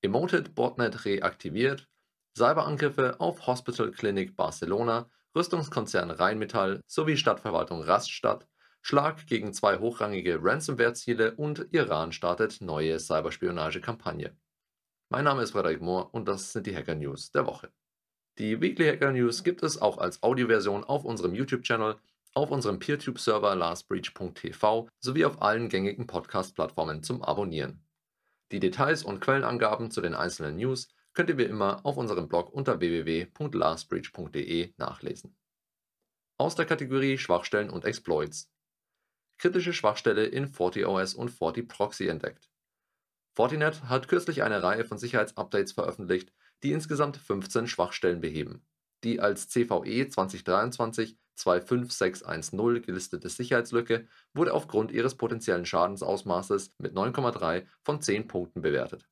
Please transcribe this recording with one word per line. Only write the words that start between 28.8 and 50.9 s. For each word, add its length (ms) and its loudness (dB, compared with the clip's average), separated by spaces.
und 180 -6
Quellenangaben 680 2
zu 120 -4
den 120 -2
einzelnen 440 -4
News 300 -4
könnt 160 0
ihr 80 0
wie 60 4
immer 380 -2
auf 140 -2
unserem 300 -2
Blog 260 0
unter 260 0
w 120 0
w 140 -2
w 200 0
punkt 300 -8
lastbreach 580 -2
punkt 220 -10
d 60 -2
e 360 -2
nachlesen. 580 -8
Aus 160 2
der 140 0
Kategorie 500 0
Schwachstellen 540 0
und 140 -6
Exploits. 680 -2
Kritische 340 2
Schwachstelle 520 2
in 220 -2
forty 380 0
O 140 2
S 160 -2
und 160 -6
forty 320 -2
Proxy 440 -2
entdeckt. 440 -6
Fortinet 500 2
hat 240 0
kürzlich 340 2
eine 180 2
Reihe 240 2
von 140 -8
Sicherheitsupdates 720 0
veröffentlicht, 600 -2
die 100 0
insgesamt 460 0
fünfzehn 500 -2
Schwachstellen 540 0
beheben. 420 -6
Die 160 0
als 300 0
C 160 2
V 200 0
E 220 0
zwanzig 360 -2
dreiundzwanzig 760 0